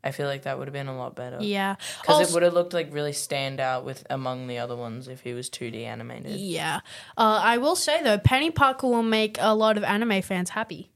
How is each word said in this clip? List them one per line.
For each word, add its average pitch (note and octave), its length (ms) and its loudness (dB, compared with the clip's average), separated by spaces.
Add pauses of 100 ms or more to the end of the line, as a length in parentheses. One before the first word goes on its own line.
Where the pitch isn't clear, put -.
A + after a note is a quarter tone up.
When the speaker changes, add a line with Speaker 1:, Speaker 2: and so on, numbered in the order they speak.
Speaker 1:
I C#3 60 -2
feel C#3+ 160 -4
like C#3 160 -4
that C3+ 160 -4
would C3+ 80 -8
have C#3 60 -12
been C#3 160 -8
a C3 80 -8
lot B2+ 180 -8
better. B2 260 -10
Speaker 2:
Yeah. G3 360 -2 (280)
Speaker 1:
'Cause D4+ 160 8
it - 40 6
Speaker 2:
Also E3 100 0
Speaker 1:
would E3+ 80 6
have F3 120 6
looked, F3 180 2
like, D#3+ 200 -2
really D3 200 -2
stand C3+ 480 -4
out C3 240 -2
with, C3+ 260 -10
among B2+ 380 -4
the B2 100 -6
other A#2+ 180 -6
ones A#2+ 320 -10
if B2+ 120 -14
he A#2+ 120 -8
was B2 160 -8
two A#2 220 -10
D A2+ 140 -10
animated. A#2 560 -10
Speaker 2:
Yeah. D#3+ 400 -4 (360)
Uh, A3 260 4
I A#3 160 4
will D4+ 180 2
say, D#4+ 260 0
though, G#3+ 160 4
Penny C4+ 320 2
Parker C4+ 380 2
will A#3 140 4
make A3 380 2
a G#3+ 140 4
lot A3 220 4
of G#3 80 0
anime G3+ 380 2
fans F3+ 280 -2
happy. - 460 -8